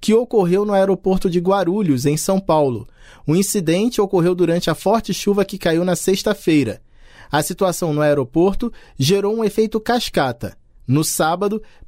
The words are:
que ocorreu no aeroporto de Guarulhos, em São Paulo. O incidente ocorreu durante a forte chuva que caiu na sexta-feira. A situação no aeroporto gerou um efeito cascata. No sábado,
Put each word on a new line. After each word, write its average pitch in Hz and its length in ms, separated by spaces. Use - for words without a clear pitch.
que 208 140
ocorreu 208 500
no 208 80
aeroporto 190 560
de 175 120
Guarulhos, 175 640
em 147 100
São 190 220
Paulo. 147 480
O 147 80
incidente 196 680
ocorreu 185 360
durante 170 340
a 160 60
forte 214 360
chuva 202 320
que 196 140
caiu 165 260
na 180 120
sexta-feira. 165 840
A 151 140
situação 175 500
no 147 100
aeroporto 160 680
gerou 196 400
um 226 60
efeito 220 380
cascata. 147 760
No 143 160
sábado, 180 580